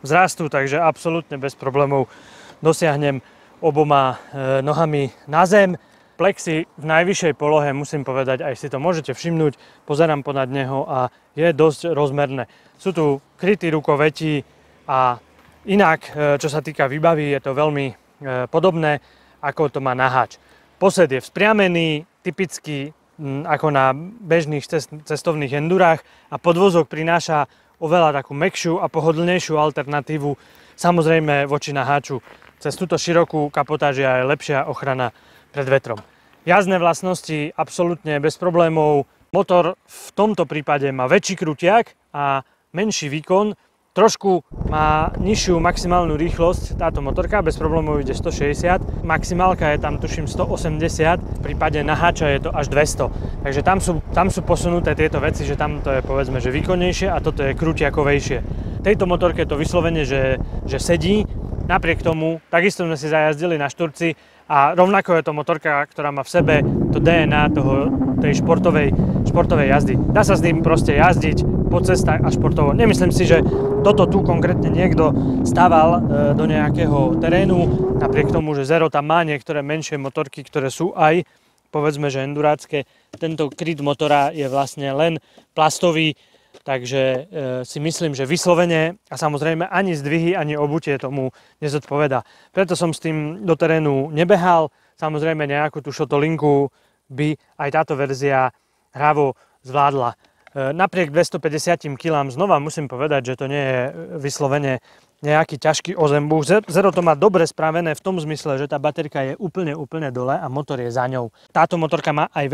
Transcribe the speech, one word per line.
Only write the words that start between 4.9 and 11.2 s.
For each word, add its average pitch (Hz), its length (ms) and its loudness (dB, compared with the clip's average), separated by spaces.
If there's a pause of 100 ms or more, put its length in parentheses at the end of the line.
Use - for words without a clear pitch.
na 156 160 4
zem. 190 320 4 (400)
Plexi 170 480 -2 (160)
v 151 60 -14
najvyššej 165 500 2
polohe, 147 400 2
musím 147 240 -6
povedať, 131 400 -2
aj 143 160 -4
si 143 160 -10
to 135 80 -4
môžete 160 320 -2
všimnúť, 156 720 -4
pozerám 147 400 0
ponad 135 240 -4
neho 135 400 -4
a 127 240 -4 (240)